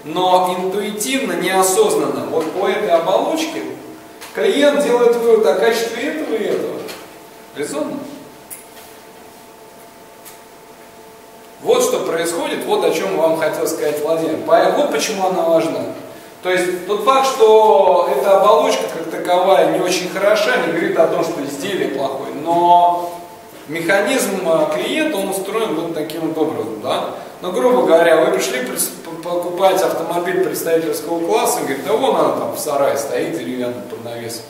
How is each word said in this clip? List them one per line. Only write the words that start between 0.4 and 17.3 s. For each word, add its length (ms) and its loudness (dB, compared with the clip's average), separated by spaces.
интуитивно, 760 -4
неосознанно, 920 0
вот 280 -2
по 120 -2
этой 240 -2
оболочке 720 0
клиент 480 2
делает 320 4
вывод 320 4
о 80 4
качестве 540 0
этого 260 -6
и 100 -4
этого. 320 -4
Резонно? 420 -6
Вот 220 4
что 160 0
происходит, 680 -4
вот 180 0
о 60 4
чём 260 -2
вам 220 2
хотел 300 -2
сказать 340 -2
Владимир. 360 -2
По-, 380 2
вот 140 2
почему 380 -2
она 200 0
важна. 360 2
То 80 -4
есть 380 -2
тот 160 -2
факт, 240 4
что 880 6